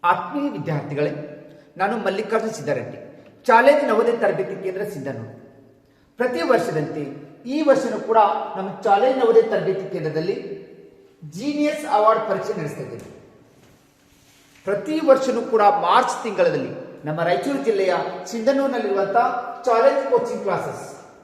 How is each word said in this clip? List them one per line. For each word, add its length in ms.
ಆತ್ಮೀಯ 460
ವಿದ್ಯಾರ್ಥಿಗಳೇ, 600
ನಾನು 200
ಮಲ್ಲಿಕಾರ್ಜುನ್ 580
ಸಿದ್ದಾರೆಡ್ಡಿ, 720
ಚಾಲೆಂಜ್ 400
ನವೋದಯ 320
ತರಬೇತಿ 460
ಕೇಂದ್ರ 220
ಸಿಂಧನೂರು. 580
ಪ್ರತಿ 260
ವರ್ಷದಂತೆ 580
ಈ 140
ವರ್ಷನೂ 380
ಕೂಡ 180
ನಮ್ಮ 260
ಚಾಲೆಂಜ್ 360
ನವೋದಯ 240
ತರಬೇತಿ 500
ಕೇಂದ್ರದಲ್ಲಿ 420
ಜೀನಿಯಸ್ 600
ಅವಾರ್ಡ್ 360
ಪರೀಕ್ಷೆ 300
ನಡೆಸ್ತಾ 220
ಇದ್ದೇವೆ. 420
ಪ್ರತಿ 420
ವರ್ಷನೂ 360
ಕೂಡ 200
ಮಾರ್ಚ್ 600
ತಿಂಗಳಲ್ಲಿ 840
ನಮ್ಮ 160
ರಾಯಚೂರು 420
ಜಿಲ್ಲೆಯ 300
ಸಿಂಧನೂರಿನಲ್ಲಿರುವಂತಹ 1400
ಚಾಲೆಂಜ್ 440
ಕೋಚಿಂಗ್ 320
ಕ್ಲಾಸಸ್ 600